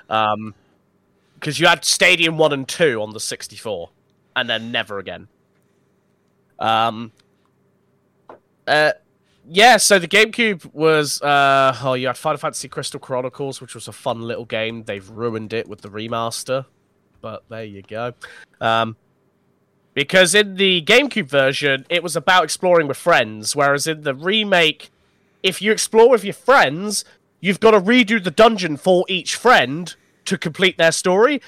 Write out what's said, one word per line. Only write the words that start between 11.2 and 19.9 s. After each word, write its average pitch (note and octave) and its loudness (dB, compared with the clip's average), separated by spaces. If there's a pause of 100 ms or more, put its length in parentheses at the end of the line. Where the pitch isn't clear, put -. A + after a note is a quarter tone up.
uh, C#3 4
oh, C3 0
you B2+ -4
had B2 -4
Final D3+ -4
Fantasy C#3+ -8
Crystal C3+ -12
Chronicles, C3 -8
which B2 -20
was - -18
a A#2 -14
fun A#2 -6
little A#2 -10
game. A2+ -6
They've G2+ -10
ruined A2 -8
it A2+ -6
with G2+ -18
the G2+ -16
remaster, A#2 -6 (560)
but A2 -16
there A2+ -14
you G2 -16
go. A#2 -10 (460)
Um, A2+ 0 (1000)